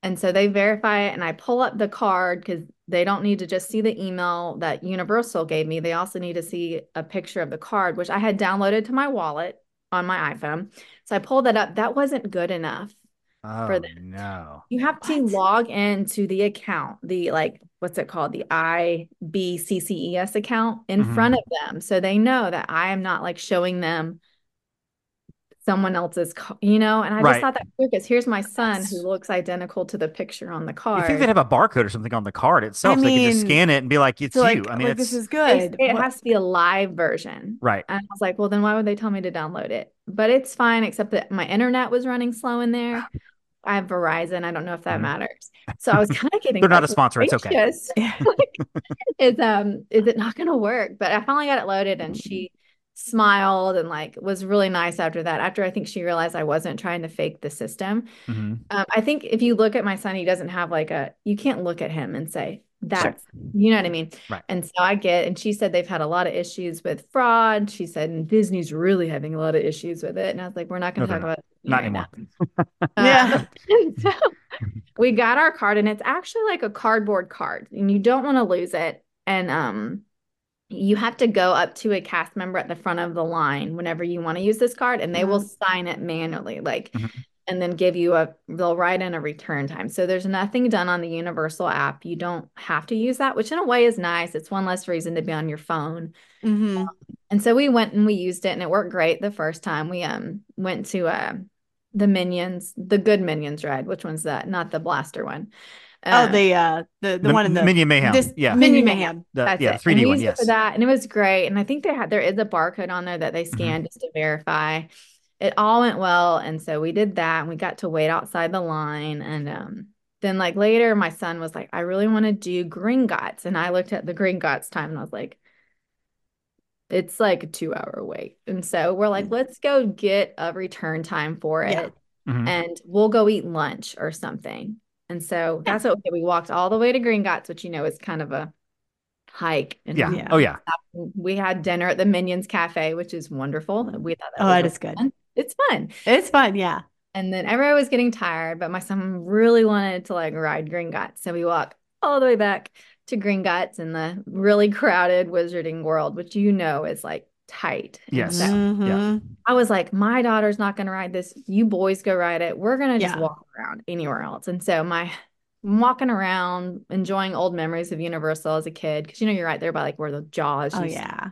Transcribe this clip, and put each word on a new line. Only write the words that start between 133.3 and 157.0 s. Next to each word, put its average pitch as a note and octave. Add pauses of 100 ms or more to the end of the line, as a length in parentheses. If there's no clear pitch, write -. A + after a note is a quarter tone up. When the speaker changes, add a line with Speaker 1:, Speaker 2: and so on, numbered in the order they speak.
Speaker 1:
lunch D#3
or D#3+
something." - (280)
And F3
so E3
Speaker 3:
Yeah. G3+
Speaker 1:
that's G#3+
what A3
we G3+
did. E3+
We E3+
walked E3+
all F3+
the A3
way A#3+
to C4
Gringotts, G#3
which, E3
you F3
know, D3+
is D#3
kind D#3+
of C3+
a D3+ (800)
hike. D#3
And D#3
Speaker 2:
Yeah. C3
Speaker 1:
we F3
Speaker 3:
Yeah. -
Speaker 2:
Oh, D#3+
yeah. G#2+
Speaker 1:
stopped, E3+
we F#3+
had F#3
dinner F3
at E3
the F#3+
Minions F#3
Cafe, E3+
which E3+
is D#3
wonderful. D#3
We E3
thought -
that -
Speaker 3:
Oh, G3
Speaker 1:
was F#3
Speaker 3:
that F3+
Speaker 1:
really E3
Speaker 3:
is -
good. D#3
Speaker 1:
fun. C4 (240)
It's - (160)
fun. D#3+ (160)
Speaker 3:
It's D4+
fun, B3
yeah. F3+ (320)
Speaker 1:
And F#3
then F#3
everyone C#4
was C#4+
getting B3
tired, E3
but E3+
my F#3
son F#3
really A3+
wanted G3
to, G3
like, D#3+
ride D#3
Gringotts. E3+
So F3+
we E3+
walked E3+ (280)
all C#4+
the C4
way B3
back G3+ (380)
to B3+
Gringotts F#3+
in D#3+
the E3
really G#3
crowded F3+
Wizarding E3+
World, D#3
which, F3
you G3+
know, D#3
is, -